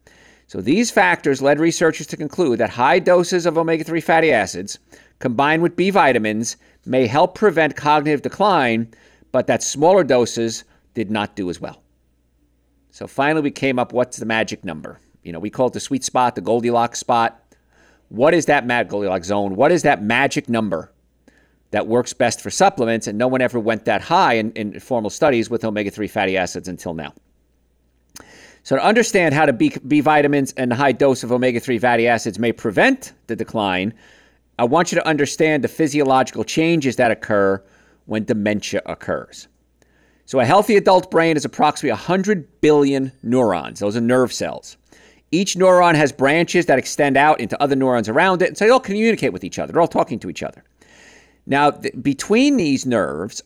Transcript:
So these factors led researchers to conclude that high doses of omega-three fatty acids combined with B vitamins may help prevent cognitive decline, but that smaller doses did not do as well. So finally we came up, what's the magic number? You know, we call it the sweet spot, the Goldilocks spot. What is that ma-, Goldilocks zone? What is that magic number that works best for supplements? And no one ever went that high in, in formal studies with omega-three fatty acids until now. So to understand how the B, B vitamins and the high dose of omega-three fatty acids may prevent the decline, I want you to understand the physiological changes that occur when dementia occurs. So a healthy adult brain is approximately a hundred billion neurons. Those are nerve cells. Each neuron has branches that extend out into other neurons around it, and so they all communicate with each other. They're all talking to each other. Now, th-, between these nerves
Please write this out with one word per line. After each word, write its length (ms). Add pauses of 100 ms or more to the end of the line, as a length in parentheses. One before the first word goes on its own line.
(480)
So 140
these 280
factors 520
led 180
researchers 480
to 80
conclude 420
that 120
high 280
doses 460
of 140
omega-three 420
fatty 320
acids 460 (400)
combined 440
with 140
B 140
vitamins 640 (300)
may 200
help 280
prevent 420
cognitive 460
decline, 640 (420)
but 160
that 160
smaller 420
doses 600 (300)
did 160
not 260
do 140
as 100
well. 220 (1120)
So 140
finally 360
we 80
came 280
up, 140
what's 240
the 80
magic 400
number? 360 (220)
You 100
know, 60
we 120
call 160
it 80
the 60
sweet 220
spot, 320
the 60
Goldilocks 580
spot. 460 (640)
What 240
is 140
that 200
ma-, 180
Goldilocks 420
zone? 280
What 160
is 120
that 200
magic 460
number 420 (800)
that 140
works 280
best 260
for 80
supplements? 580
And 120
no 100
one 140
ever 180
went 240
that 160
high 340
in, 180
in 280
formal 300
studies 400
with 120
omega-three 460
fatty 300
acids 300
until 260
now. 180 (1600)
So 80
to 80
understand 480
how 140
the 80
B, 180 (160)
B 140
vitamins 560
and 120
the 40
high 180
dose 320
of 80
omega-three 460
fatty 280
acids 320
may 140
prevent 640 (120)
the 80
decline, 600 (640)
I 60
want 280
you 40
to 120
understand 560
the 40
physiological 760
changes 520
that 140
occur 540 (400)
when 200
dementia 600
occurs. 640 (800)
So 140
a 40
healthy 320
adult 340
brain 280
is 80
approximately 420
a 80
hundred 640
billion 500 (120)
neurons. 580
Those 160
are 60
nerve 320
cells. 420 (560)
Each 220
neuron 400
has 180
branches 540
that 120
extend 380
out 240
into 220
other 120
neurons 360
around 320
it, 60
and 100
so 80
they 40
all 100
communicate 520
with 120
each 140
other. 140
They're 80
all 80
talking 300
to 100
each 140
other. 200 (840)
Now, 240
th-, 320
between 560
these 260
nerves 600